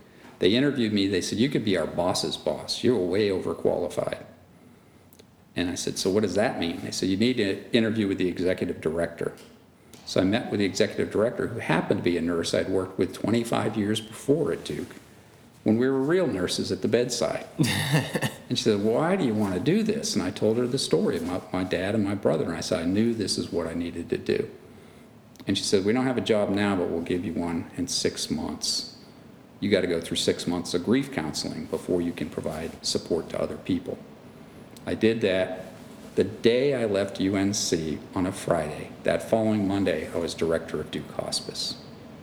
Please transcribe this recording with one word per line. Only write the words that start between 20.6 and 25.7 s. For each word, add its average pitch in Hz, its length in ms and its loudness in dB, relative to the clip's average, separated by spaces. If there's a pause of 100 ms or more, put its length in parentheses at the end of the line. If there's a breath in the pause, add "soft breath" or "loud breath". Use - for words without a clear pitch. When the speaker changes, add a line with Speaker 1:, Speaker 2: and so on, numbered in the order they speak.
Speaker 1:
the 127 120 0
story 156 400 2
of 82 80 -4
my, 90 160 -4 (100)
my 92 120 0
dad 92 300 0
and 110 80 2
my 101 120 0
brother. 123 300 0
And 82 120 -4
I - 40 -8
said, 90 200 0
"I 82 60 -2
knew 110 260 2
this 101 240 -2
is 87 160 -6
what 85 140 0
I 82 80 -6
needed 85 340 -6
to - 80 0
do." - 320 -2 (960 loud breath)
And 95 120 0
she - 60 -4
said, 98 200 2